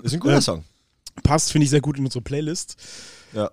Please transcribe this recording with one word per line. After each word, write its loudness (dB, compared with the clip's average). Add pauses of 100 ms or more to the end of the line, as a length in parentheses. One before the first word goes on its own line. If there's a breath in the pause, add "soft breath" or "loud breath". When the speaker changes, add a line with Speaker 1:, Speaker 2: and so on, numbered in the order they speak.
Speaker 1:
Ist -2
ein -4
guter 4
Speaker 2:
Äh, 6
Speaker 1:
Song. -4 (580)
Speaker 2:
passt, 2
finde 4
ich, 0
sehr 6
gut -4
in -2
unsere -4
Playlist. -8 (560 loud breath)
Speaker 1:
Ja. -2